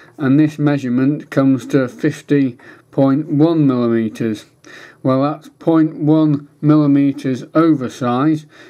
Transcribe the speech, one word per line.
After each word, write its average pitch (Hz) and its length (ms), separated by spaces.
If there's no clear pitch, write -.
and 135 200
this 151 220
measurement 139 720
comes 135 380
to 131 200
fifty 143 720
point 135 400
one 156 340
millimeters. 113 800
Well, 135 220
that's 147 340
point 160 380
one 156 520
millimeters 139 840
oversize, 147 920